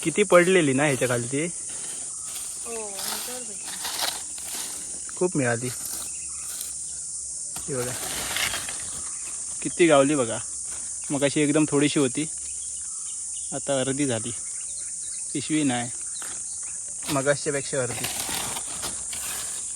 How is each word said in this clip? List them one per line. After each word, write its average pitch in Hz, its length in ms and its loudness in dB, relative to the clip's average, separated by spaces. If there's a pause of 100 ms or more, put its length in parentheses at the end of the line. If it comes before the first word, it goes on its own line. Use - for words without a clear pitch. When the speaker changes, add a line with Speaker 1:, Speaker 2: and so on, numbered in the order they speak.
Speaker 1:
किती 175 200 4
पडलेली 175 500 8
ना 135 100 6
ह्याच्या 135 240 4
खालती. 123 380 2
Speaker 2:
हो, - 1400 -6
नंतर 220 580 -6
भेटू. - 1700 -6
Speaker 1:
खूप 180 220 2
मिळाली. 120 300 2 (2000)
हे 147 80 -2
बघा, 123 160 -2 (1700)
किती 165 260 4
गावली 143 280 8
बघा. 113 220 2 (720)
मग 143 140 2
अशी 143 180 4
एकदम 151 280 6
थोडीशी 147 300 6
होती, 139 300 2 (1200)
आता 139 280 2
अर्धी 135 240 2
झाली. 117 260 0 (1000)
पिशवी 151 300 2
नाही, 123 260 2 (1200)
मगाशच्या 143 400 2
पेक्षा 139 300 0
अर्धी. - 220 -2 (1700)